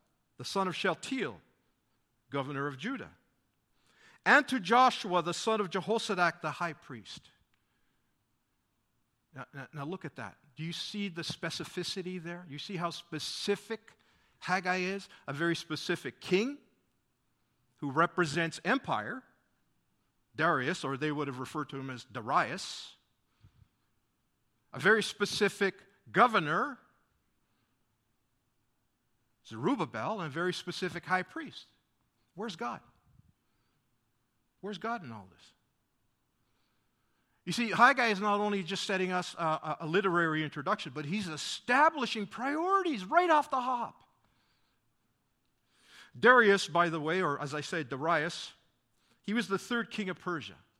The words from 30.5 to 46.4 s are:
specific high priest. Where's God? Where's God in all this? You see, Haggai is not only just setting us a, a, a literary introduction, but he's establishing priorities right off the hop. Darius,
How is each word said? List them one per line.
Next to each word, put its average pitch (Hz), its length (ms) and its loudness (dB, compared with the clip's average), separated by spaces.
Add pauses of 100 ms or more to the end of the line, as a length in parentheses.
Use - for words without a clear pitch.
specific 175 500 -8
high 185 200 0
priest. - 420 -14 (720)
Where's 196 200 -8
God? 240 240 -8 (1800)
Where's 190 180 -8
God 226 260 -6
in 120 80 -12
all 101 180 -14
this? - 220 -20 (1900)
You 180 80 -4
see, 233 160 0
Haggai 247 380 6
is 202 140 0
not 202 200 2
only 202 220 0
just 180 220 -6
setting 185 280 0
us 180 260 -4
a, 170 60 -2
a, 156 360 -2
a 165 60 -6
literary 170 560 4
introduction, 151 520 -4
but 151 100 -6
he's 185 240 -4
establishing 240 1000 2
priorities 311 800 0
right 330 240 4
off 302 220 4
the 262 100 0
hop. 240 420 -4 (2250)
Darius, 214 480 10